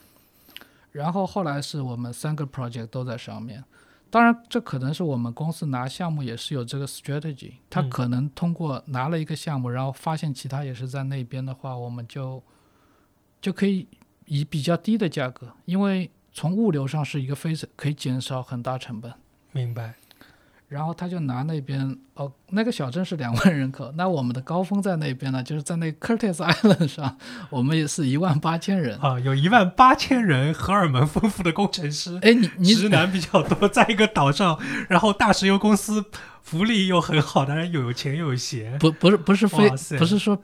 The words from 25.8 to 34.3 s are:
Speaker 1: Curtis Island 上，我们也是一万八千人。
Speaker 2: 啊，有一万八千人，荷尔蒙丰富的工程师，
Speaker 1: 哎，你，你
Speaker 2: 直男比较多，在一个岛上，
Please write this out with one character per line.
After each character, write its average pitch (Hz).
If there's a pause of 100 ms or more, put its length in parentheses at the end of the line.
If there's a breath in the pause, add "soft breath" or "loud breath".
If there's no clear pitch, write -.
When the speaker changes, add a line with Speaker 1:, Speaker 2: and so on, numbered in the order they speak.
Speaker 1:
Curtis 220
Island 170
上， - (320 loud breath)
我 135
们 151
也 151
是 147
一 131
万 165
八 160
千 190
人。 120
Speaker 2:
啊， 135
有 131
一 139
万 196
八 262
千 262
人， 151
荷 180
尔 196
蒙 131
丰 202
富 202
的 170
工 196
程 151
师， 175
Speaker 1:
哎， 220
你， 233
你 185
Speaker 2:
直 208
男 175
比 185
较 160
多， 202
在 -
一 226
个 214
岛 147
上， 160 (300 loud breath)